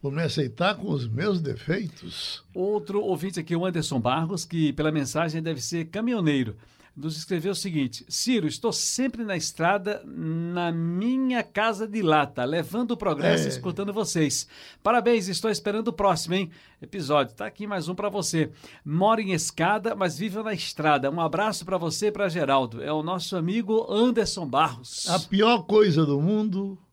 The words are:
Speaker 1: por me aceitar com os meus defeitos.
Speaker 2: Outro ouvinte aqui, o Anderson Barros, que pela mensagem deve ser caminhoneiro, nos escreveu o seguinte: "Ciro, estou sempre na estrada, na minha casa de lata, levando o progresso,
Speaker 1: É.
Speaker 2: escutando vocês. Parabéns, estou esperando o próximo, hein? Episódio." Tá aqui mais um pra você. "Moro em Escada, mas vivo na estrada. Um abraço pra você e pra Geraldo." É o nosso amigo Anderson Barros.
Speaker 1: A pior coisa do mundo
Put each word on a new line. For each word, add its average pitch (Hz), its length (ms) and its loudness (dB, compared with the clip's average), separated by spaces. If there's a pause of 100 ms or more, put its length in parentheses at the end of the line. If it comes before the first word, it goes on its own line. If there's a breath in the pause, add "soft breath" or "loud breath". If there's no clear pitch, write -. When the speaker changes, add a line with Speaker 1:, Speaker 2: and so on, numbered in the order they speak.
Speaker 1:
por 139 120 -4
me 156 100 0
aceitar 160 520 0
com 180 160 -8
os 131 180 -2
meus 175 320 0
defeitos. - 1000 -6 (140)
Speaker 2:
Outro 202 460 -2
ouvinte 185 360 -2
aqui, 165 160 -4
o 170 120 2
Anderson 160 340 0
Barros, 160 460 0
que 160 260 2
pela 156 220 0
mensagem 156 500 0
deve 156 160 -2
ser 165 300 -4
caminhoneiro, 165 680 0 (400 soft breath)
nos 151 220 -6
escreveu 175 340 -4
o 190 40 -2
seguinte: 151 520 -4
"Ciro, 226 400 0
estou - 240 -2
sempre 240 540 -2
na 202 100 -4
estrada, 180 720 0
na 165 680 -4
minha 220 720 0
casa 214 420 0
de 214 160 -4
lata, 139 440 2
levando 170 460 -2
o 233 60 -2
progresso, 165 500 2
Speaker 1:
É. - 20 -2
Speaker 2:
escutando 185 420 -6
vocês. 170 560 0 (340 loud breath)
Parabéns, 226 460 4
estou 202 240 -2
esperando 214 380 -2
o - 40 -6
próximo, 175 400 2
hein? 185 160 0 (320 loud breath)
Episódio." 139 540 0
Tá 104 100 -8
aqui 208 220 -10
mais 180 220 -4
um 185 40 -4
pra 196 140 -4
você. 170 420 0 (360 loud breath)
"Moro 190 340 4
em 190 140 -2
Escada, 196 640 0
mas 170 200 0
vivo 202 240 -6
na 214 120 -4
estrada. 147 580 2
Um 165 80 -4
abraço 185 460 0
pra 185 120 -2
você 170 300 -2
e 202 40 2
pra 202 180 0
Geraldo." 135 520 2
É 143 100 -4
o 156 120 -2
nosso 175 320 -4
amigo 208 560 0
Anderson 214 560 2
Barros. 131 640 -2
Speaker 1:
A 180 100 2
pior 214 440 4
coisa 185 420 6
do 143 160 2
mundo 196 580 0 (140)